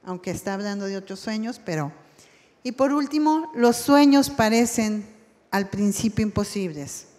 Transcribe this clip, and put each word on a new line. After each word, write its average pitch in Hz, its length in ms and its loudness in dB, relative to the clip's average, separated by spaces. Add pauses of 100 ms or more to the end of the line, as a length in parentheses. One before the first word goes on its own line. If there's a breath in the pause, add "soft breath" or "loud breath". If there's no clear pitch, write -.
Aunque 180 280 -8
está 196 240 -6
hablando 202 300 -6
de 196 120 -6
otros 190 220 -12
sueños, 220 440 -8
pero. 156 280 -4 (720 soft breath)
Y 254 80 -6
por 269 220 0
último, 302 600 0
los 240 240 4
sueños 277 540 6
parecen 220 760 0 (460)
al 196 180 -2
principio 208 540 0
imposibles 196 840 -6 (120)